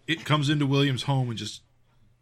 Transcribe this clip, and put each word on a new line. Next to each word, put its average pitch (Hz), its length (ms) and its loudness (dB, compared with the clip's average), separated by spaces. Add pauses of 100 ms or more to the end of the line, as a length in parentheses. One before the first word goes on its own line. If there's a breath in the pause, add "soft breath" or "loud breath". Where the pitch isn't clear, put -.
it 156 180 -4
comes 147 240 2
into 147 160 2
William's 139 380 2
home 131 260 0
and 113 80 -6
just 104 240 -10 (600)